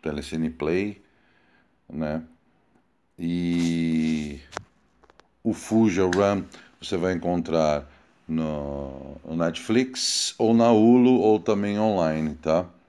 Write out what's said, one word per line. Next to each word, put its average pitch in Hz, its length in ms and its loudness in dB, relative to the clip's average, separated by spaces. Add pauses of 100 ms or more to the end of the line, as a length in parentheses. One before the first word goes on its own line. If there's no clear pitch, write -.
Telecine 80 500 -6
Play, 92 500 -4 (840)
né? 78 340 -6 (960)
E 82 1200 -2 (1040)
o 113 80 -2
Fuja 107 520 2
Run 98 400 2 (360)
você - 160 -8
vai 92 180 -2
encontrar 80 760 -2 (380)
no, 71 960 -8
no 80 100 -10
Netflix, 110 1000 -2
ou 117 160 2
na 117 160 6
Hulu, 120 500 6
ou 107 200 4
também 101 400 -2
online, 80 560 0
tá? 82 320 -2 (220)